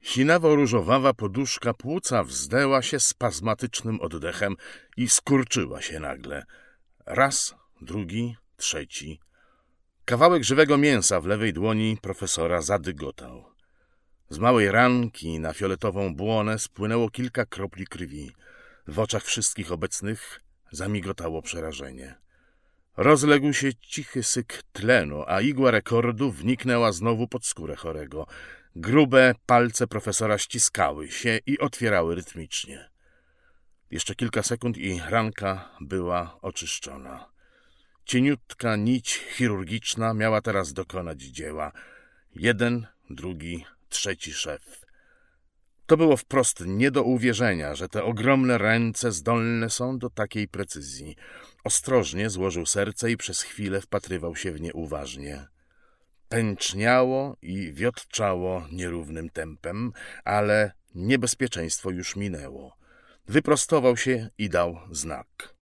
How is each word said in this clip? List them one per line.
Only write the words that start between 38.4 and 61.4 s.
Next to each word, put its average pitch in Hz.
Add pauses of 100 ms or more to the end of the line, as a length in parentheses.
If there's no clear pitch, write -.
nić 117
chirurgiczna 110
miała 107
teraz 98
dokonać 85
dzieła. 76 (600)
Jeden, 117 (240)
drugi, 85 (240)
trzeci 85
szef. - (1040)
To 160
było 156
wprost -
nie 107
do 131
uwierzenia, 107
że 85
te 104
ogromne 123
ręce 113
zdolne 113
są 127
do 120
takiej 104
precyzji. 73 (480)
Ostrożnie 107
złożył 90
serce 107
i 117
przez -
chwilę 98
wpatrywał 87
się -
w 76
nie 82
uważnie. 71 (840)
Pęczniało 120
i 90
wiotczało 92
nierównym 82
tempem, 85 (320)
ale 104 (220)
niebezpieczeństwo 95